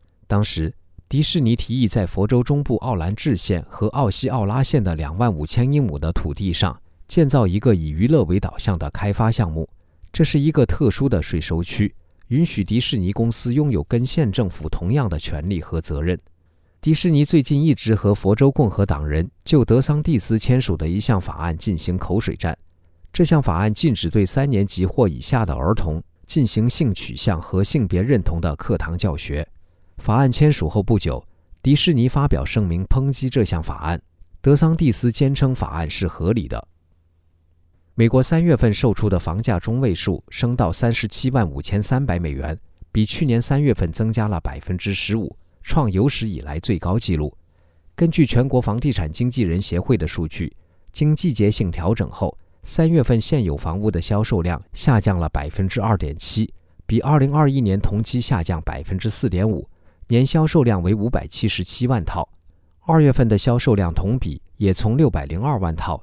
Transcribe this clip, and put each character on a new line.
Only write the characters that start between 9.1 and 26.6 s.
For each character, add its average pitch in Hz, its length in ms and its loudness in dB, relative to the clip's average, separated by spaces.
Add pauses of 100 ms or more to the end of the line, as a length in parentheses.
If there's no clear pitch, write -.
发 113 160 0
项 107 220 0
目， 80 180 -4 (440)
这 - 100 2
是 156 160 2
一 147 140 2
个 135 120 4
特 123 240 2
殊 135 200 0
的 104 120 0
税 82 200 -4
收 82 240 -2
区， - 280 -2 (360)
允 156 180 2
许 - 160 -2
迪 107 160 -2
士 - 180 -2
尼 95 160 0
公 113 200 0
司 120 200 -4
拥 147 200 0
有 78 100 0
跟 120 240 -2
县 131 240 0
政 101 180 -2
府 80 200 -8
同 90 240 -2
样 131 160 0
的 78 100 -2
权 82 320 -6
利 90 100 -2
和 80 200 -6
责 73 200 -6
任。 85 160 0 (640)
迪 156 140 2
士 175 160 2
尼 147 140 4
最 147 180 4
近 143 180 0
一 156 140 4
直 - 180 0
和 104 220 2
佛 98 180 2
州 135 160 4
共 131 220 2
和 98 160 0
党 76 180 -2
人 76 240 -2 (160)
就 143 200 4
德 123 180 4
桑 151 180 0
蒂 156 160 0
斯 110 220 0
签 123 220 2
署 92 160 -2
的 78 120 -4
一 95 120 -2
项 104 200 2
法 80 180 -8
案 82 200 -4
进 92 180 -2
行 90 220 -2
口 95 220 -2
水 - 160 -4
战。 82 200 -4 (560)
这 180 120 2
项 151 180 4
法 82 140 0
案 104 180 0
禁 160 180 2
止 85 160 -2
对 104 160 2
三 135 240 0
年 101 160 2
级 92 220 -2
或 107 220 2
以 64 120 -6
下 113 240 0
的 71 80 -2
儿 73 220 -2
童 78 260 -2 (280)
进 139 180 0
行 110 240 0